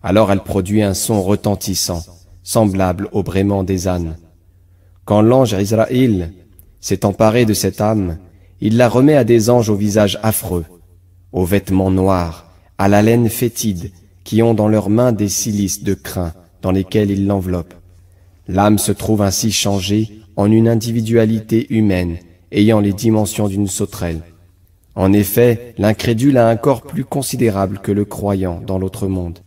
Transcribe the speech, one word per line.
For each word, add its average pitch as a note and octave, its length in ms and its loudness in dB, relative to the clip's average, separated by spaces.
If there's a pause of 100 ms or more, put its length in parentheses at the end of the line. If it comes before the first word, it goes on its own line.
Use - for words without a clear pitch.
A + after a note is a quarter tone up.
Alors G2 280 2
elle G2 120 0
produit G2+ 400 -2
un G2 120 0
son G#2 280 -2
retentissant, F#2+ 800 -4 (400)
semblable F#2+ 680 -2
au G2+ 100 -2
braiement G2 420 -2
des F#2 240 -4
ânes. E2+ 300 -4 (880)
Quand G#2 180 4
l'ange A#2+ 300 4
Israël G#2+ 800 0 (480)
s'est - 240 -4
emparé A2 400 2
de G#2+ 100 2
cette F#2+ 260 -4
âme, G#2 380 -2 (420)
il A2+ 160 0
la A#2+ 120 4
remet C3 260 4
à C3 100 4
des A#2 260 4
anges A#2+ 180 4
au G#2 80 0
visage G2+ 460 0
affreux, F2+ 420 -4 (680)
aux F2+ 120 0
vêtements F#2+ 460 0
noirs, F#2 600 -2 (260)
à G2 100 0
la G#2 140 4
laine A#2 260 2
fétide, G#2+ 640 -4 (320)
qui A2 180 0
ont A#2 120 4
dans G#2+ 140 0
leurs G#2 200 0
mains A#2+ 240 2
des G2+ 160 -2
cilices G2+ 540 -4
de G2+ 120 -2
crin F2 380 -8 (300)
dans F#2 80 -2
lesquels G2 400 0
ils G2 160 0
l'enveloppent. F2+ 480 -4 (760)
L'âme G2+ 300 4
se G2+ 140 -2
trouve G#2 300 -2
ainsi G2+ 280 0
changée G#2 680 -2 (160)
en G2+ 140 2
une A2+ 180 4
individualité A2+ 1040 0
humaine F2+ 440 0 (340)
ayant G#2+ 280 4
les G2+ 120 0
dimensions G#2+ 560 0
d'une G2+ 180 -2
sauterelle. F2 540 -6 (760)
En F#2+ 180 2
effet, A#2 680 2
l'incrédule A2+ 580 0
a A#2 120 4
un A2+ 80 2
corps B2+ 260 0
plus - 220 -8
considérable G#2 760 -4
que G#2 140 -4
le G2+ 120 0
croyant F#2+ 640 -4
dans F#2+ 120 -4
l'autre F#2+ 280 -6
monde. F2+ 400 -6